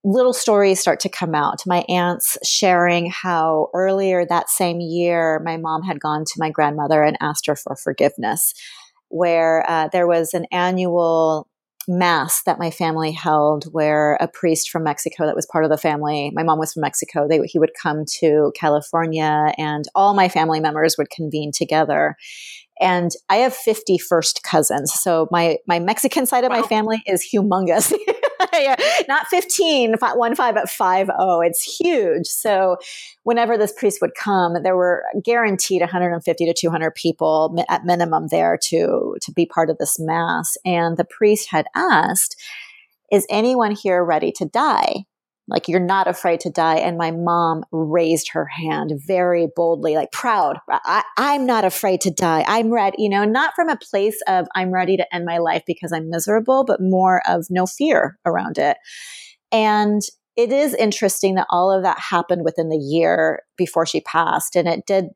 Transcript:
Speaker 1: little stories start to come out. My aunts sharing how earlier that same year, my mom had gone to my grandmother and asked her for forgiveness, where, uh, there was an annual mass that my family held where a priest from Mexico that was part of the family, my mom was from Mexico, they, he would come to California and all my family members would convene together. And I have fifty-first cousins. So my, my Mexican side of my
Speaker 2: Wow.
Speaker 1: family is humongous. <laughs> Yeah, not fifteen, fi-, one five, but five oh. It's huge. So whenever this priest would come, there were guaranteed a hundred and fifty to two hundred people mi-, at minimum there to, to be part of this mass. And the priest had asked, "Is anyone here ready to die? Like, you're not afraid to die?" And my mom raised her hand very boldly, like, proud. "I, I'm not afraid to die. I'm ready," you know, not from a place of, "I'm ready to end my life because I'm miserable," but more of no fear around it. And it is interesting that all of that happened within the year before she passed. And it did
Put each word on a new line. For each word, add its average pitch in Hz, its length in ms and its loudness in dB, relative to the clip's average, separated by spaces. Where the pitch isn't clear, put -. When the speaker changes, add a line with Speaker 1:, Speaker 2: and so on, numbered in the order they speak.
Speaker 1:
little 247 300 2
stories 202 480 2
start - 200 2
to 185 100 -2
come 165 240 -4
out. 147 320 0
My 180 200 0
aunts 180 560 0
sharing 175 680 2
how 160 640 0
earlier 190 500 2
that 170 240 0
same 170 320 -2
year, 170 640 0
my 165 140 -4
mom 160 240 -4
had 170 180 -6
gone 151 240 -4
to - 140 -8
my 160 100 -2
grandmother 151 540 2
and 151 180 2
asked 151 280 -4
her 147 60 0
for - 220 -8
forgiveness, 143 800 -2
where, 165 640 2
uh, 156 220 0
there 175 140 2
was 165 260 2
an 170 180 -4
annual 170 960 0
mass 175 580 0
that 180 140 0
my 165 120 -4
family 160 420 -2
held 151 600 2
where 151 500 2
a - 60 -2
priest - 420 -2
from 165 140 -4
Mexico 151 420 -4
that 151 100 0
was 160 80 -4
part 160 200 0
of 151 60 0
the 156 60 4
family, 147 580 -2
my 156 100 -2
mom 160 140 2
was 156 140 -4
from 160 80 -8
Mexico, 147 480 -2
they, 160 160 4
he - 140 -4
would 156 140 2
come 151 220 -2
to 151 360 4
California 151 1000 0
and 151 260 -4
all 202 200 4
my 185 160 4
family 160 300 0
members 156 360 0
would 147 140 -2
convene 151 420 -6
together. 151 640 0
And 180 300 2
I 196 80 4
have 247 180 2
fifty-first - 880 0
cousins. 147 500 0
So 160 360 0
my, 170 360 2
my 175 120 0
Mexican 226 460 0
side 247 200 0
of 254 60 2
my 226 120 0
Speaker 2:
Wow. 226 60 -4
Speaker 1:
family 220 380 0
is 190 240 -2
humongous. 185 680 2
<laughs> 415 60 -8
Yeah, 277 220 2
not 285 220 0
fifteen, 320 680 2
fi-, 233 180 0
one 233 200 0
five, 247 200 0
but 196 140 0
five 190 400 0
oh. 180 220 2
It's 170 220 0
huge. 196 640 0
So 190 520 0
whenever 233 340 2
this 208 160 0
priest - 280 -2
would 170 140 -2
come, 175 480 0
there 185 140 2
were 180 280 0
guaranteed 202 580 2
a 175 40 2
hundred 175 260 -2
and 170 120 -6
fifty 170 220 0
to 165 80 0
two 165 160 0
hundred 160 240 -2
people 156 600 0
mi-, 170 140 0
at - 160 -2
minimum 170 440 0
there 165 360 2
to, - 580 0
to - 100 -12
be 170 140 2
part 165 240 0
of 160 80 -4
this - 220 -4
mass. 165 640 -2
And 170 320 0
the 214 100 -2
priest 214 440 2
had 156 160 0
asked, 190 580 0
"Is 202 180 4
anyone 220 500 0
here 180 240 0
ready 165 280 0
to 175 140 -6
die? 233 580 0
Like, - 180 -4
you're 180 140 0
not 190 260 0
afraid 175 340 -2
to 175 100 -6
die?" 160 260 2
And 170 200 -2
my 165 140 -2
mom 170 600 0
raised 160 640 0
her 160 120 -2
hand 156 460 -6
very 180 520 0
boldly, 160 400 0
like, 147 160 -2
proud. 185 460 0
"I, - 320 0
I'm 277 260 0
not 233 200 2
afraid 185 380 0
to 185 100 0
die. 160 340 2
I'm 220 240 2
ready," 214 320 0
you 214 60 2
know, 202 160 2
not 262 320 0
from 330 120 2
a 285 80 0
place 208 520 -2
of, 185 260 2
"I'm 185 160 -2
ready 185 260 2
to 180 180 0
end 175 100 -4
my 170 140 -2
life 170 280 0
because 165 260 -4
I'm 160 160 -4
miserable," 226 560 2
but 240 160 0
more 185 460 4
of 175 240 0
no 180 160 0
fear 277 580 0
around 175 340 -2
it. 143 180 2
And 208 520 2
it 233 160 2
is 277 200 2
interesting 196 640 0
that 185 160 0
all 180 220 2
of 190 100 2
that 185 160 0
happened 170 460 -2
within 160 240 -2
the 156 100 0
year 160 640 0
before 170 300 0
she - 160 -4
passed. 165 520 -2
And 170 140 0
it - 180 -4
did 190 300 0